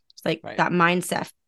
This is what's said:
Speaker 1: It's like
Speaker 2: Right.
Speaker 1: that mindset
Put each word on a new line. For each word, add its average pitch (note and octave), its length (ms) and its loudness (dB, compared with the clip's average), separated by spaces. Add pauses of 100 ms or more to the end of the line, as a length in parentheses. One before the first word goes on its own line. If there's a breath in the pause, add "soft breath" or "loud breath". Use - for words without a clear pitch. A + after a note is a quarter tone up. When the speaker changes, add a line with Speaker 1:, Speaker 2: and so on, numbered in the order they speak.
(120)
Speaker 1:
It's - 120 -12
like D#3+ 180 -2
Speaker 2:
Right. - 140 -12
Speaker 1:
that E3+ 160 2
mindset F3 580 0 (180)